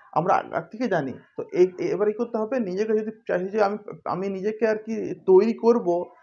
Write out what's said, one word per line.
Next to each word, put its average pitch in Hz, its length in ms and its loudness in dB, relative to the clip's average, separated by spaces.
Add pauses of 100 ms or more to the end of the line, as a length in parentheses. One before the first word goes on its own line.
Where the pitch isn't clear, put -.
(120)
আমরা 165 220 2
আগ - 360 -2
থেকে 226 180 -4
জানি। 151 240 0 (240)
তো - 160 -6
এই, 180 140 6 (120)
এ-, 165 120 -2
এবার 196 160 0
কি 214 60 2
করতে 233 260 -4
হবে, 220 220 -2
নিজেকে 214 380 0
যদি 220 120 -4 (180)
চাইছি 180 200 -2
যে 214 140 0
আমি, 202 160 0 (260)
আমি 185 240 -4
নিজেকে 214 400 -2
আর 214 80 0
কি 214 380 -6
তৈরি 196 380 6
করব, 190 580 2 (120)